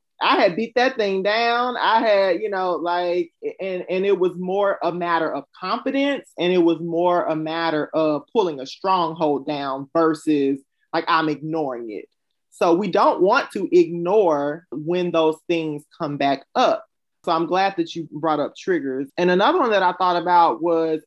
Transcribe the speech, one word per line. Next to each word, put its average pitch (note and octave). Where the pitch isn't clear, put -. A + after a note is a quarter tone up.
I C4
had F#3+
beat A3+
that B3+
thing G3
down. A#3
I G#3+
had, G3+
you G#3+
know, F#3
like, F3
and, F3+
and F#3+
it G3
was F3+
more F#3+
a E3+
matter E3+
of C#3
confidence, C4
and F3
it F3+
was E3
more E3+
a D#3
matter D#3
of D3+
pulling E3+
a C3+
stronghold D#3+
down C#3
versus, D3+
like, E3
I'm D#3+
ignoring C#3
it. G2
So F3
we G3
don't A3
want G#3+
to F#3+
ignore E3+
when F3
those D#3+
things D#3
come D3
back C#3
up. A#3
So F3+
I'm E3
glad F#3+
that E3
you D#3+
brought D#3
up C#3
triggers. C#3
And F3+
another G#3+
one B3
that G3
I F#3
thought F3
about E3+
was E3